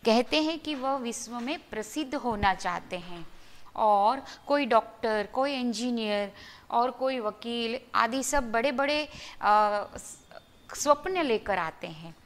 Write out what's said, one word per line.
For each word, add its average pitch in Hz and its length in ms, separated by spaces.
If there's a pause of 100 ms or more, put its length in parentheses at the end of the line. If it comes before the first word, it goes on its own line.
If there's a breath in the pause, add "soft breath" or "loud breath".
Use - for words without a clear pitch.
कहते 247 380
हैं 320 160
कि 302 160
वह 269 200
विश्व 233 440
में 269 300
प्रसिद्ध 254 460
होना 208 380
चाहते 180 440
हैं 175 300 (480 loud breath)
और 214 500 (220 loud breath)
कोई 285 180
डॉक्टर, 220 680
कोई 277 200
इंजीनियर 226 800 (380 loud breath)
और 240 200
कोई 262 280
वकील 226 600 (160)
आदि 233 280
सब 247 280
बड़े-बड़े, 285 540 (360 loud breath)
अ, 208 440 (120)
स-, - 260 (520)
स्वप्न 330 480
लेकर 214 340
आते 170 300
हैं 165 280 (100)